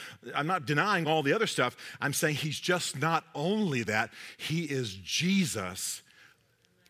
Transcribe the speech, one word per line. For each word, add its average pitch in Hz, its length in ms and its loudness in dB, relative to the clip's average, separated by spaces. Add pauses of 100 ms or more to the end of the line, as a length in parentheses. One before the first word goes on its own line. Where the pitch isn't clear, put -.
(360)
I'm 143 100 2
not 170 200 0
denying 165 420 2
all 156 160 4
the 139 80 4
other - 160 2
stuff. 123 280 2 (240)
I'm 135 120 0
saying 151 240 0
he's 147 240 -4
just 175 400 0
not 160 240 2 (100)
only 165 500 0
that. 107 260 0 (260)
He 165 280 -2
is 131 300 -4
Jesus 110 1080 -2 (880)